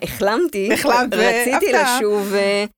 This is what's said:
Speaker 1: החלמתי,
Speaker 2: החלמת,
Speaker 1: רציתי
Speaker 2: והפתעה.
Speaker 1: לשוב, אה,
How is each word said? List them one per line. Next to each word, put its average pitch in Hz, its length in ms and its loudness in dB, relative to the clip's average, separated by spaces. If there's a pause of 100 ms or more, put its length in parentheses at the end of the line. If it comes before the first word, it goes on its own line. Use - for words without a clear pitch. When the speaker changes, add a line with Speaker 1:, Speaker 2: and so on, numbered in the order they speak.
Speaker 1:
החלמתי, 208 680 -2
Speaker 2:
החלמת, 247 420 0
Speaker 1:
רציתי 240 580 0
Speaker 2:
והפתעה. 262 260 2
Speaker 1:
לשוב, 208 360 -2
אה, 202 300 0 (140)